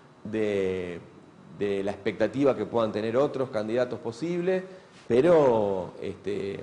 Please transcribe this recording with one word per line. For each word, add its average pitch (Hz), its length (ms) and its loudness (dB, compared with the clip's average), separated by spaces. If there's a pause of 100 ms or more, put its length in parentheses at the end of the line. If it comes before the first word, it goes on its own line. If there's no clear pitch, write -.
(240)
de, 95 800 -2 (580)
de 98 240 0
la 101 80 -2
expectativa 113 640 0
que 104 100 -4
puedan 110 280 0
tener 110 240 -2
otros 135 320 0
candidatos 113 500 -2
posibles, 175 640 -4 (440)
pero, 117 960 4
este, 98 600 -6